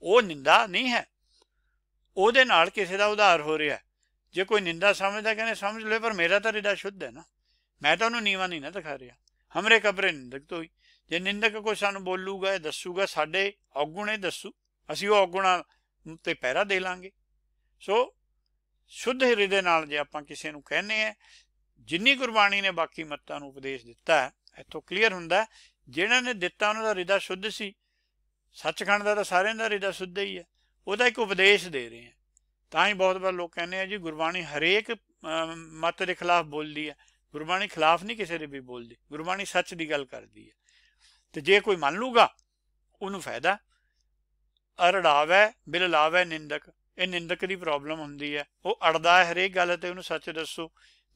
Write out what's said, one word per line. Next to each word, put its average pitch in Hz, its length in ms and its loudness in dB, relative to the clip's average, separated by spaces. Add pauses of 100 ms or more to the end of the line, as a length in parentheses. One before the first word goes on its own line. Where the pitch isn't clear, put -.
ਉਹ 202 200 4
ਨਿੰਦਾ 170 460 4
ਨਹੀਂ 214 220 -2
ਹੈ, 233 160 0 (1120)
ਉਹਦੇ 240 280 6
ਨਾਲ 180 240 6
ਕਿਸੇ 190 280 -4
ਦਾ 202 100 4
ਉਧਾਰ 208 340 6
ਹੋ 156 160 -2
ਰਿਹਾ। 151 220 -2 (540)
ਜੇ 180 100 -2
ਕੋਈ 208 180 2
ਨਿੰਦਾ 180 320 0
ਸਮਝਦਾ, 208 400 -2
ਕਹਿੰਦੇ 220 220 -4
ਸਮਝ 214 280 -6
ਲਏ, 220 160 0
ਪਰ 220 140 -2
ਮੇਰਾ 180 260 2
ਤਾਂ 220 120 -2
ਹਿਰਦਾ 208 240 -2
ਸ਼ੁੱਧ 190 280 -10
ਹੈ 123 80 -10
ਨਾ, 147 120 -20 (580)
ਮੈਂ 151 160 4
ਤਾਂ 226 100 2
ਉਹਨੂੰ 233 160 -2
ਨੀਵਾਂ 190 240 0
ਨਹੀਂ 170 140 -8
ਨਾ 139 80 -10
ਦਿਖਾ 156 280 -10
ਰਿਹਾ। 123 180 -20 (440)
"ਹਮਰੇ 220 200 6
ਕਪਰੇ 196 320 2
ਨਿੰਦਕ 135 340 -12
ਤੋਂ 170 180 -10
ਹੀ", 165 60 -16 (400)
ਜੇ 165 100 -4
ਨਿੰਦਕ 208 380 -2
ਕੋਈ 214 180 -2
ਸਾਨੂੰ 196 280 -4
ਬੋਲੂਗਾ, 185 500 -4
ਇਹ 190 60 -4
ਦੱਸੂਗਾ, 175 460 -6
ਸਾਡੇ 180 480 -2 (220)
ਔਗੁਣ 160 340 -4
ਇਹ 214 80 -4
ਦੱਸੂ, 185 360 -8 (380)
ਅਸੀਂ 165 180 -4
ਉਹ 214 60 6
ਔਗੁਣਾਂ 185 480 4 (600)
ਤੇ 170 100 -2
ਪਹਿਰਾ 147 300 0
ਦੇ 196 160 0
ਲਾਂਗੇ। 185 320 -8 (680)
ਸੋ 226 360 0 (720)
ਸ਼ੁੱਧ 254 360 -4
ਹਿਰਦੇ 202 380 2
ਨਾਲ 165 240 2
ਜੇ 147 120 -6
ਆਪਾਂ 147 240 -6
ਕਿਸੇ 151 300 -12
ਨੂੰ 147 100 -16
ਕਹਿੰਦੇ 208 440 -2
ਹਾਂ, 214 80 -6 (680)
ਜਿੰਨੀ 185 360 0
ਗੁਰਬਾਣੀ 220 460 0
ਨੇ 196 100 -2
ਬਾਕੀ 165 320 -6
ਮੱਤਾਂ 147 360 -12
ਨੂੰ 143 100 -16
ਉਪਦੇਸ਼ 135 360 -12
ਦਿੱਤਾ 139 360 2
ਹੈ, 135 100 -4 (280)
ਇੱਥੋਂ - 220 -14
ਕਲੀਅਰ 202 320 0
ਹੁੰਦਾ, 175 320 2 (440)
ਜਿਹਨਾਂ 208 320 2
ਨੇ 247 120 -4
ਦਿੱਤਾ 190 360 -2
ਉਹਨਾਂ 220 140 -2
ਦਾ 220 60 0
ਹਿਰਦਾ 190 280 0
ਸ਼ੁੱਧ 185 300 -6
ਸੀ। 202 260 -10 (800)
ਸੱਚਖੰਡ 202 500 -2
ਦਾ 208 120 2
ਤਾਂ 208 80 -2
ਸਾਰਿਆਂ 196 320 2
ਦਾ 220 80 -4
ਹਿਰਦਾ 202 280 -2
ਸ਼ੁੱਧ 180 280 -10
ਹੀ 196 180 -6
ਹੈ, 170 60 -14 (440)
ਉਹਦਾ 214 200 2
ਇੱਕ 240 120 0
ਉਪਦੇਸ਼ 196 480 4
ਦੇ 131 220 -8
ਰਹੇ 117 180 -20
ਆ। 117 40 -20 (600)
ਤਾਂ 165 160 2
ਹੀ 208 60 0
ਬਹੁਤ 185 240 2
ਵਾਰ 185 160 -2
ਲੋਕ 175 220 -8
ਕਹਿੰਦੇ 180 240 -6
ਆ, 190 60 -4
"ਜੀ, 196 120 -8
ਗੁਰਬਾਣੀ 165 460 -4
ਹਰੇਕ, 165 480 0
ਅਮ, 165 880 -8
ਮਤ 170 240 -2
ਦੇ 180 120 -4
ਖਿਲਾਫ 175 300 2
ਬੋਲਦੀ 151 440 -8
ਹੈ।" 143 60 -14 (360)
ਗੁਰਬਾਣੀ 175 360 -4
ਖਿਲਾਫ 165 360 2
ਨਹੀਂ 220 140 -10
ਕਿਸੇ 170 200 -6
ਦੇ 156 80 -8
ਵੀ 139 140 -12
ਬੋਲਦੀ, 123 360 -16 (140)
ਗੁਰਬਾਣੀ 175 360 -6
ਸੱਚ - 280 -2
ਦੀ 165 160 -8
ਗੱਲ 143 160 -2
ਕਰਦੀ 107 440 -20
ਹੈ। - 60 -20 (800)
ਤੇ 160 80 -10
ਜੇ 190 180 6
ਕੋਈ 196 160 0
ਮੰਨ 156 200 0
ਲੂਗਾ, 233 400 4 (680)
ਉਹਨੂੰ 196 200 -8
ਫਾਇਦਾ। 143 360 -2 (1300)
"ਅਰੜਾਵੈ 180 640 4 (180)
ਬਿਲ 180 200 0
ਲਾਵੈ 160 360 4
ਨਿੰਦਕ", 151 480 -10 (240)
ਇਹ 185 100 -2
ਨਿੰਦਕ 175 380 -6
ਦੀ 185 100 -4
ਪ੍ਰੋਬਲਮ 156 440 -4
ਹੁੰਦੀ 147 380 -8
ਹੈ, 147 80 -6 (200)
ਉਹ 202 140 -2 (100)
ਅੜਦਾ 170 360 6
ਹੈ 170 60 -4
ਹਰੇਕ 185 240 -2
ਗੱਲ 175 220 0
ਤੇ, 180 120 -8
ਉਹਨੂੰ 180 140 -10
ਸੱਚ 160 260 -8
ਦੱਸੋ। 160 420 -10 (440)